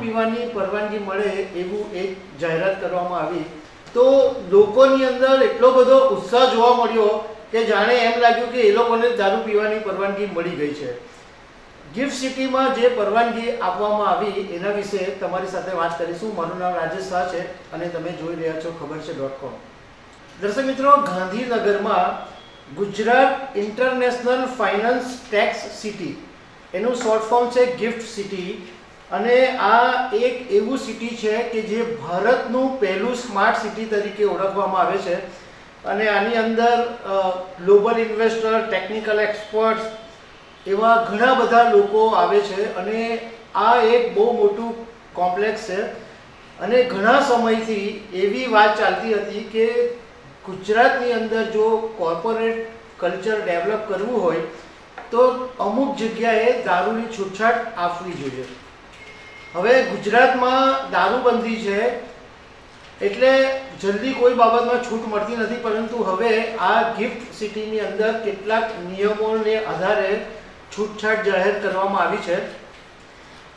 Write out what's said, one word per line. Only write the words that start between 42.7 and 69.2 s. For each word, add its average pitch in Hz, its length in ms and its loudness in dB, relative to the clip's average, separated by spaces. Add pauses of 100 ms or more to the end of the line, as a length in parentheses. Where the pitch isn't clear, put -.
અને 226 540 -4 (240)
આ 170 220 4
એક 233 380 4
બહુ 220 180 4
મોટું 214 540 0 (260)
કોમ્પ્લેક્સ 196 480 -2
છે. 190 220 -6 (800)
અને 240 220 4
ઘણા 226 380 2
સમયથી 226 920 -2
એવી 202 340 -2
વાત 214 320 4
ચાલતી 220 360 0
હતી 202 260 -4
કે 233 480 0 (580)
ગુજરાતની 233 640 2
અંદર 220 300 -2
જો 220 560 0
કોર્પોરેટ 226 680 -2 (340)
કલ્ચર 190 440 -2
ડેવલપ 202 440 -2
કરવું 208 340 -2
હોય 165 140 0 (760)
તો 247 380 2 (120)
અમુક 226 360 -2
જગ્યાએ 226 640 2
દારૂની 208 560 -2
છૂટછાટ 220 600 -2
આપવી 175 340 -4
જોઈએ. 127 320 -8 (1120)
હવે 233 280 6
ગુજરાતમાં 254 1080 2
દારૂબંધી 233 720 0
છે, 202 360 -2 (1080)
એટલે 262 560 2 (220)
જલ્દી 208 300 -2
કોઈ 247 220 4
બાબતમાં 233 480 4
છૂટ 226 260 -6
મળતી 208 280 -4
નથી, 226 180 -2
પરંતુ 226 420 -4
હવે 220 600 0
આ - 380 2
ગિફ્ટ - 440 -8
સિટીની 214 420 -6
અંદર 208 320 -2
કેટલાક 214 500 -2
નિયમોને 214 1000 -2